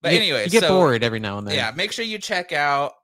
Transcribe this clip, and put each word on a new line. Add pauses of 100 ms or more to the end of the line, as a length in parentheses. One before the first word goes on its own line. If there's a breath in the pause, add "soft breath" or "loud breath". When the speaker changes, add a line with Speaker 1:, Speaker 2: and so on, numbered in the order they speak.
Speaker 1:
But
Speaker 2:
You
get,
Speaker 1:
anyway,
Speaker 2:
you
get
Speaker 1:
so,
Speaker 2:
bored
every
now
and
then.
Speaker 1:
yeah,
make
sure
you
check
out, (100)